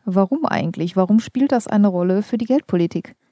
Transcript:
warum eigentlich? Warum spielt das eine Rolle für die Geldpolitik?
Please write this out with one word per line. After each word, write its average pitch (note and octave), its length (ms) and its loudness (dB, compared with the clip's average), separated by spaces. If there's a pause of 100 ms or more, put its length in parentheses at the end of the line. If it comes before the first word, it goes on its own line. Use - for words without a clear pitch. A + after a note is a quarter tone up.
warum G3 400 0
eigentlich? - 520 -4
Warum F#3+ 240 4
spielt C4+ 320 -2
das A#3+ 140 0
eine G#3 220 2
Rolle F#3 340 0
für A3+ 160 -6
die A3+ 80 -4
Geldpolitik? F3+ 680 -2 (180)